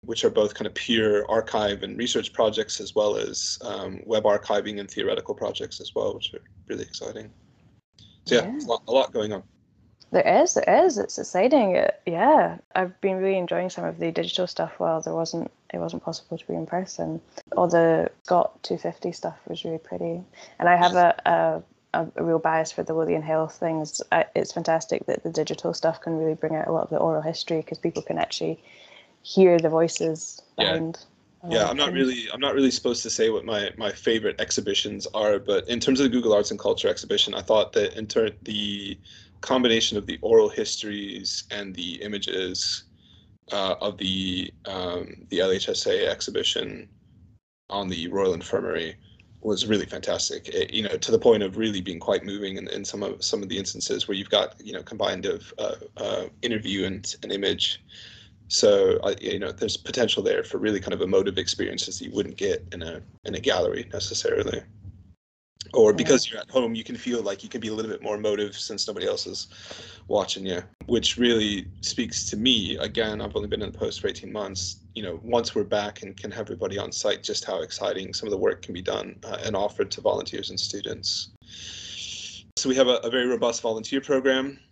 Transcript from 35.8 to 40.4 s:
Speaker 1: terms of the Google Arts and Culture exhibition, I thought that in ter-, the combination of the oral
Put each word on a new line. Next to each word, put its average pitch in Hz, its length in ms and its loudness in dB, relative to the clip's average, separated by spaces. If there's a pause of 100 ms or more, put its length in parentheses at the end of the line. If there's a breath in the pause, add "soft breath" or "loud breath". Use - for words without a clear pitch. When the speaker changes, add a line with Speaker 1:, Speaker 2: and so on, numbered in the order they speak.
Speaker 1:
terms 131 180 2
of 139 60 6
the 131 40 6
Google 117 220 2
Arts 104 180 6
and 104 100 -6
Culture - 280 0
exhibition, 101 460 0
I 98 80 -6
thought 107 320 4
that 104 240 2
in 110 100 -6
ter-, 110 240 2 (120)
the 101 540 -6 (440 loud breath)
combination 113 580 4
of 98 80 -10
the 90 160 -6
oral 110 260 8